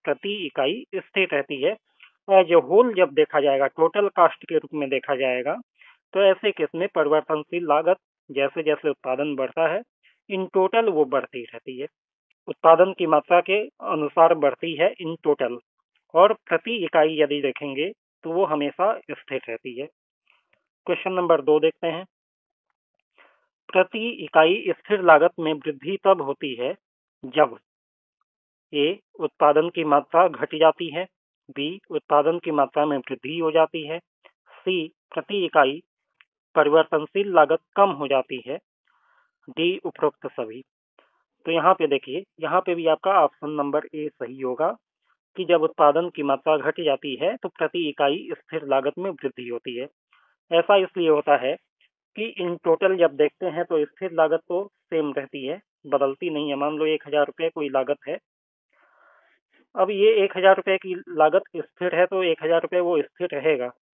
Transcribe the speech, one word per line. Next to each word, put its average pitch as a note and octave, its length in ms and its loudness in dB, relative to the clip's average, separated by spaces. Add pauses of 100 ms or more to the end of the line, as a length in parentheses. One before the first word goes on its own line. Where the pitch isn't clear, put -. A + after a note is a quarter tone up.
प्रति G3 300 -6 (120)
इकाई D3 360 -4 (140)
स्थिर F#3 340 -4
रहती C#3 320 -4
है। G3+ 140 0 (520)
As F#3+ 220 6
a E3+ 120 8
whole G#3 340 4
जब E3+ 180 2
देखा D3+ 260 2
जाएगा, C#3 280 2
total G3 420 0
cost - 340 2
के E3 120 -4
रूप D3+ 180 -4
में C#3+ 160 -4
देखा C3+ 260 -2
जाएगा, B2+ 380 -2 (600)
तो F#3+ 100 2
ऐसे G3 280 2
केस D#3 220 -4
में F3 200 -4
परिवर्तनशील E3 720 -2
लागत D#3+ 300 2 (340)
जैसे C#3 320 -4
जैसे D3+ 280 -2
उत्पादन C3+ 460 -6
बढ़ता C3+ 320 -2
है, F#3 120 -4 (500)
in F#3+ 220 -6
total G3 380 2
वो D3+ 160 2
बढ़ती B2+ 380 -4
रहती B2+ 360 -16
है, D3 60 -10 (640)
उत्पादन E3 440 6
की F3 160 -4
मात्रा D#3+ 340 4
के F#3+ 160 0 (320)
अनुसार E3 460 2
बढ़ती D3 400 -2
है F3+ 200 2
in E3 260 -10
total, B2+ 360 -2 (560)
और G3 180 6 (120)
प्रति A3 400 -4
इकाई D#3+ 320 2
यदि D3 260 0
देखेंगे C#3+ 480 -6 (340)
तो E3 80 -8
वो F#3 140 0
हमेशा D#3 460 -2 (180)
स्थिर C3 380 -10
रहती A#2 320 -12
है। C#3+ 60 -12 (1000)
Question F#3+ 260 -4
number E3+ 300 2
दो D3+ 180 4
देखते D#3+ 280 0
हैं। E3 160 -6 (1600)
प्रति G#3+ 400 0 (140)
इकाई E3 480 2
स्थिर G3 340 -4
लागत D#3+ 340 6
में D#3+ 160 -4
वृद्धि D3 500 -8
तब F#3+ 180 4
होती C#3 340 -8
है C3 180 -6 (500)
जब C3 340 0 (1120)
ए D3+ 260 0 (220)
उत्पादन D#3 500 2
की E3 160 -4
मात्रा D3+ 420 4
घट D3+ 280 -8
जाती D#3+ 340 2
है, E3+ 140 -8 (440)
B D3 320 -8 (100)
उत्पादन D3+ 480 0
की E3 140 -8
मात्रा D3 340 0
में C#3+ 120 -2
वृद्धि C3+ 400 -10
हो D#3+ 120 -2
जाती D#3+ 360 0
है, E3 120 -10
सी - 880 -10 (240)
प्रति F#3 320 -6
इकाई D3 360 2 (760)
परिवर्तनशील D#3 800 0
लागत D#3+ 260 4 (160)
कम G3 160 4
हो C#3 160 -8
जाती C3 380 -4
है, C#3 100 -8 (920)
डी E3+ 360 -2
उपरोक्त D3+ 440 -4
सभी। A#2 340 -12 (840)
तो E3 60 -4
यहाँ E3+ 220 4
पे D#3+ 140 0
देखिए, C#3 360 -4 (160)
यहाँ D#3+ 200 -2
पे F#3 140 -2
भी E3 140 -4
आपका F3 320 0
option D3+ 320 0
number D3 420 -4
ए D3+ 160 -8
सही B2+ 300 -14
होगा C#3 360 -4 (600)
कि F#3 80 -6
जब E3 180 2
उत्पादन D#3+ 460 2
की D#3 160 -8
मात्रा C#3+ 340 0
घट D3+ 240 -4
जाती C#3 340 -2
है F3 200 -4
तो F3+ 140 -10
प्रति D#3+ 380 -4
इकाई C#3+ 440 0
स्थिर D#3 360 -12
लागत C#3 300 -2
में F#3+ 140 -6
वृद्धि B2+ 360 -10
होती A#2+ 280 -10
है। C3 100 -8 (640)
ऐसा E3+ 280 4
इसलिए F3 300 0
होता D3 300 4
है C3 160 -4 (600)
कि A3 240 -10
in F3 220 -4
total F#3+ 360 2
जब D3+ 180 2
देखते D3+ 320 -2
हैं F3 160 -4
तो D#3 200 -2
स्थिर F3+ 280 -10
लागत D#3+ 360 2
तो F#3 180 -4
सेम D3+ 460 -6
रहती C3+ 340 -10
है, E3+ 140 -8 (260)
बदलती C#3 440 -2
नहीं D3+ 180 -6
है। C#3 80 -4
मान D3 220 -4
लो D#3 100 -2
एक D#3 180 -4
हज़ार D3 200 0
रुपये E3 240 -6
कोई D3 200 -8
लागत C#3 380 -4
है, C3+ 80 -8 (1600)
अब F#3+ 160 -2
ये G#3 220 2 (120)
एक G3 120 -4
हज़ार F#3+ 200 6
रुपये F#3+ 220 -2
की F#3 160 -10 (220)
लागत D#3 260 4 (140)
स्थिर E3 380 -8
है F3 120 2
तो F#3 180 -2
एक D#3+ 200 -2
हज़ार E3 180 0
रुपये F3+ 200 -2
वो E3+ 200 0
स्थिर F3+ 280 -10
रहेगा। D3 400 -2 (240)